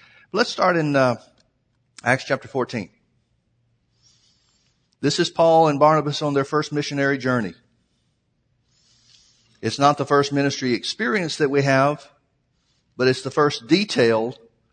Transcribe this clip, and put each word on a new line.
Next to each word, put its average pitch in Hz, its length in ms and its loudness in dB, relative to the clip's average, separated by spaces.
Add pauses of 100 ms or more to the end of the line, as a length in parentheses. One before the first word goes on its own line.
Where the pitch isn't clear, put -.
(320)
But 185 60 -4
let's 233 120 0
start 185 280 0
in, 151 180 -2
uh, 127 200 2 (880)
Acts 123 220 -2
chapter 135 220 -6
fourteen. 120 420 -6 (2000)
This 151 200 -2
is 165 100 -2
Paul 165 400 4
and 143 100 -2
Barnabas 151 420 2
on 147 120 -2
their 139 120 0
first 151 260 -4
missionary 143 460 -2
journey. 123 360 -2 (2000)
It's 110 180 -6
not 143 180 4
the 139 80 -4
first 143 280 2
ministry 135 400 -2
experience 196 640 -4
that 147 120 0
we 139 140 2
have, 139 440 0 (880)
but 127 120 0
it's 131 140 2
the 131 100 -8
first 147 360 0
detailed 123 720 0 (340)